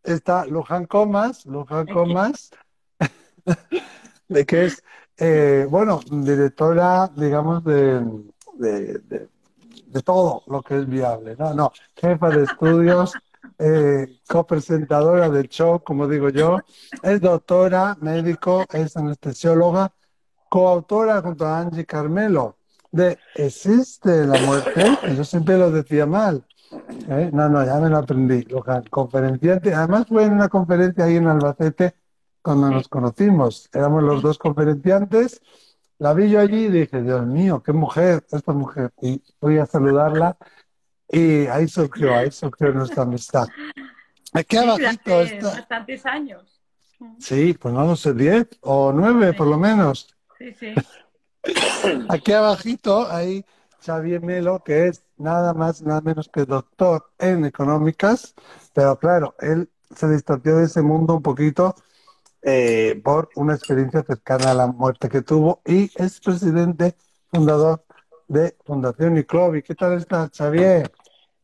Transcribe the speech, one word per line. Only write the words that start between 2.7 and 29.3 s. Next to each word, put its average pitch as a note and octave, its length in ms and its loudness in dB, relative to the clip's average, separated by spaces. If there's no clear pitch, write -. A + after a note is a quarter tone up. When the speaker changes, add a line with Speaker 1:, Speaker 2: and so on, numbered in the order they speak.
Speaker 1:
<laughs> - 460 -8
de D3 180 0
que F3 200 2
es, - 160 -6
eh, D3 500 4
bueno, F#3 320 0
directora, D#3 1040 2
digamos, D3+ 500 -2
de, C#3 360 2
de, G2+ 460 -4
de, - 280 -12
de C3 160 -8
todo F3+ 440 0
lo C3+ 160 -8
que C#3 160 -4
es C#3 100 -4
viable. A#2+ 500 -6
No, D3+ 160 -6
no, C#3+ 180 0
jefa E3+ 340 0
de D3 140 4
estudios, E3+ 680 2
<laughs> - 220 -20
eh, C#3+ 720 0
copresentadora D#3+ 1000 0
del C#3 200 0
show, E3+ 340 0
como C#3+ 260 -4
digo C#3+ 200 0
yo, D#3+ 300 2
es G3 180 0
doctora, F#3 800 2
médico, E3 720 -2
es D#3 240 -4
anestesióloga, E3 960 0
coautora F#3 760 2
junto D#3+ 240 -6
a D#3+ 140 -2
Angie E3+ 260 -6
Carmelo D#3 720 -2
de F3 260 0
Existe E3+ 880 0
la C#3 140 4
muerte, C#3 600 2
que D3+ 140 -4
yo C3+ 100 -2
siempre F3 320 0
lo F3+ 140 4
decía D3+ 360 0
mal, F3 380 -2
¿eh? D3+ 240 -2
No, D3 160 2
no, C#3+ 160 2
ya C3+ 140 0
me D#3+ 100 2
lo D#3 100 2
aprendí, C3 440 0
Luján, B2+ 480 -6
conferenciante, C3+ 800 0